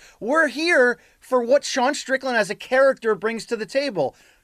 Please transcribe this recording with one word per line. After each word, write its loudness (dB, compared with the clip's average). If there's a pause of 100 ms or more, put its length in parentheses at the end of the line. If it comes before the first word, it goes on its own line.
(180)
We're 2
here 2 (220)
for -2
what 2
Sean -2
Strickland -2
as 0
a -6
character 2
brings -6
to -4
the -8
table. -4 (280)